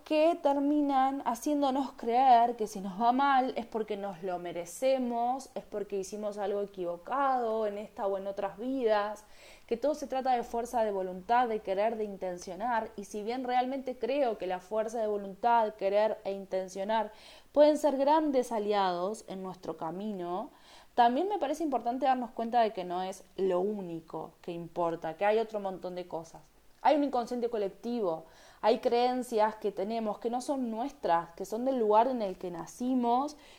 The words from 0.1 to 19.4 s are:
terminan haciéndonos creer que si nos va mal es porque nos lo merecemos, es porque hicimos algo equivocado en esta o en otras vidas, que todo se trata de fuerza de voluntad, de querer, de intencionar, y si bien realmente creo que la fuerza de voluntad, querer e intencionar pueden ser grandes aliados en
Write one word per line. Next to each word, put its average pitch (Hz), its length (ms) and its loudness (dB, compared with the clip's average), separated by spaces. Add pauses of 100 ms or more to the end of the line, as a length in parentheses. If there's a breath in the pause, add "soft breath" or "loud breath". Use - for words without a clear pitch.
terminan 277 840 2
haciéndonos 269 720 0
creer 240 600 6
que 214 140 -4
si 208 120 -8
nos 190 220 -6
va 233 80 6
mal 262 460 4
es 226 100 -6
porque 214 300 -4
nos 196 260 -8
lo 180 160 -4
merecemos, 240 1200 -2
es 208 80 -8
porque 202 340 -6
hicimos 208 400 -6
algo 202 240 -2
equivocado 220 1040 -2
en 202 120 -4
esta 214 280 -8
o 196 100 0
en 190 120 -6
otras 196 280 -4
vidas, 214 680 0 (420 loud breath)
que 233 100 -2
todo 294 200 0
se 285 100 -8
trata 254 300 0
de 233 80 -2
fuerza 233 400 -2
de 214 80 0
voluntad, 190 560 2
de 214 140 -2
querer, 208 340 0
de 220 80 -4
intencionar, 196 920 -4
y 202 120 -12
si 214 180 -8
bien 240 180 -4
realmente 254 560 -2
creo 240 400 0
que 180 80 -6
la 180 140 -4
fuerza 220 400 -4
de 214 80 0
voluntad, 214 640 2
querer 208 480 2
e 196 80 -4
intencionar 196 800 -2 (400 loud breath)
pueden 294 260 8
ser 285 200 2
grandes 277 560 4
aliados 202 760 0
en 190 160 -10